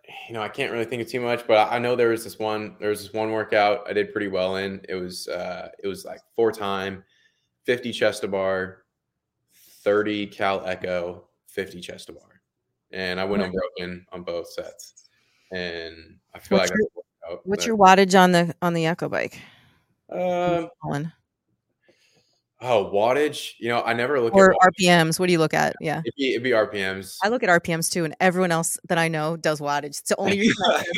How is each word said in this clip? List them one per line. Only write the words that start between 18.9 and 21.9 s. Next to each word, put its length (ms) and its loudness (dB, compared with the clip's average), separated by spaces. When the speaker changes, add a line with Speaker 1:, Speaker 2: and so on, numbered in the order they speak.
Speaker 2:
bike? 300 -4
Speaker 1:
Um, 580 -2
Speaker 2:
Colin? 300 -6